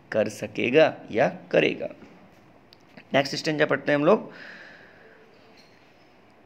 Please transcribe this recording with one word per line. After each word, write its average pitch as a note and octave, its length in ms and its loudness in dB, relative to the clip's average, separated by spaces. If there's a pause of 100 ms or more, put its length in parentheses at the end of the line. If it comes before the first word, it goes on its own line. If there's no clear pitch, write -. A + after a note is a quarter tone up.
(120)
कर G#2+ 160 2
सकेगा A#2+ 680 2 (160)
या D3+ 260 0 (120)
करेगा। - 380 0 (1300)
नेक्स्ट C#3 200 0
स्टैंजा D3+ 320 -2
पढ़ते D3 260 0
हैं D3 60 2
हम C#3+ 60 0
लोग। G#3+ 280 2 (2250)